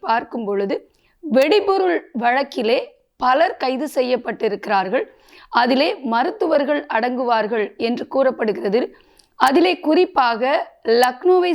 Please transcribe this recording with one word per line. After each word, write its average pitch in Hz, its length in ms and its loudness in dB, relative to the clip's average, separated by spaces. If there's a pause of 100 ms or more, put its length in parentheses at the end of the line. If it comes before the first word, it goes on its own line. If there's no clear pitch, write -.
பார்க்கும் 233 420 -2
பொழுது 202 280 -2 (460)
வெடிபொருள் 370 760 2 (240)
வழக்கிலே 254 560 0 (400)
பலர் 277 440 2
கைது 262 240 -2 (100)
செய்யப்பட்டிருக்கிறார்கள். 214 1080 -2 (560)
அதிலே 262 260 2 (240)
மருத்துவர்கள் 294 680 0 (160)
அடங்குவார்கள் 233 720 -2 (220)
என்று 240 160 -4 (100)
கூறப்படுகிறது. 220 680 0 (600)
அதிலே 302 320 4 (140)
குறிப்பாக 277 560 0 (600)
லக்னோவை 349 540 2